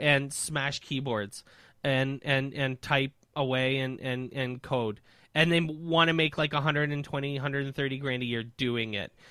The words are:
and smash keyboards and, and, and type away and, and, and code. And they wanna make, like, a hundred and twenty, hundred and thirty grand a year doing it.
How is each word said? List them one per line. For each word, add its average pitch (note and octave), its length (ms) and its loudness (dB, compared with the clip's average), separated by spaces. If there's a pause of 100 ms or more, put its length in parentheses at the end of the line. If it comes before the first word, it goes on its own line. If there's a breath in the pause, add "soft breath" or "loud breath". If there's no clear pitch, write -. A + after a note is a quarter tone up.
and C#3 300 4
smash C#3+ 480 -4
keyboards A#2+ 640 -4 (400 soft breath)
and, C3+ 400 2
and, C#3 300 0
and C3 280 -2
type C#3 300 2 (240)
away C3 420 2
and, C3 220 -4
and, B2+ 320 -6
and B2+ 280 -4
code. A2+ 400 -2 (320 soft breath)
And E3 200 4
they E3+ 80 6
wanna E3 520 2
make, D#3+ 240 2
like, D3+ 180 0
a D3 60 0
hundred D3 300 2
and C#3+ 140 -4
twenty, C#3+ 320 -4
hundred C#3 300 -2
and C3+ 80 -6
thirty C3+ 240 -2
grand B2+ 260 -4
a - 20 -2
year A#2 160 -2
doing A#2 520 -2
it. G2+ 180 -6 (180 soft breath)